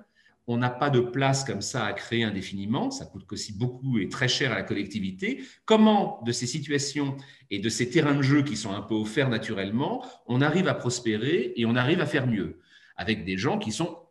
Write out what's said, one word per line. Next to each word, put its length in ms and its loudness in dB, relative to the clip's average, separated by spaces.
On 100 0
n'a 140 2
pas 180 0
de 120 6
place 420 2
comme 200 -4
ça 220 -4
à 80 -2
créer 300 -2
indéfiniment. 680 -2
Ça 140 -8
coûte 280 -16
aussi 200 -8
beaucoup 460 -2
et 100 0
très 200 -2
cher 240 0
à 20 0
la 80 -2
collectivité. 800 -4
Comment, 600 6
de 80 0
ces 140 -4
situations 720 -2
et 80 -4
de 100 -2
ces 220 0
terrains 240 4
de 80 2
jeu 200 6
qui 140 -2
sont 160 -6
un 100 -6
peu 120 -4
offerts 340 0
naturellement, 760 -2
on 140 2
arrive 280 2
à 60 2
prospérer 840 0
et 100 2
on 80 2
arrive 260 4
à 60 0
faire 200 0
mieux 340 -2
avec 280 -2
des 120 -2
gens 220 0
qui 140 -4
sont 260 -4